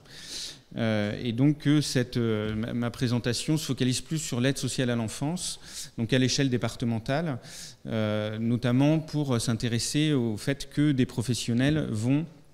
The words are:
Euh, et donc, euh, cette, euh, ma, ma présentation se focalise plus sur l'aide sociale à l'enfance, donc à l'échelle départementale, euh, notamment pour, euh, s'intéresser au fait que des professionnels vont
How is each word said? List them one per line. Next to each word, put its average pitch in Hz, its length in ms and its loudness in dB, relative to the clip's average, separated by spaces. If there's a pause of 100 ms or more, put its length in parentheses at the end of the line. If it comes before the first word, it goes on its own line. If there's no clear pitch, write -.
(800)
Euh, 107 440 0
et 120 100 -2
donc, 143 340 2
euh, 147 160 4
cette, - 340 0
euh, 110 380 0
ma, 113 180 -4
ma 120 180 -2
présentation 123 680 0
se 156 80 -4
focalise 127 340 0
plus - 180 -6
sur 131 220 -4
l'aide 135 160 2
sociale 127 320 -2
à 120 80 0
l'enfance, 139 640 -4 (380)
donc 120 160 0
à 131 40 6
l'échelle 131 300 4
départementale, 123 920 -2 (460)
euh, 107 540 -2
notamment 123 600 4
pour, 147 360 -2
euh, 117 40 4
s'intéresser 123 760 0
au 117 240 0
fait - 320 -4
que 147 220 4
des 127 120 4
professionnels 127 840 0
vont 123 340 2 (300)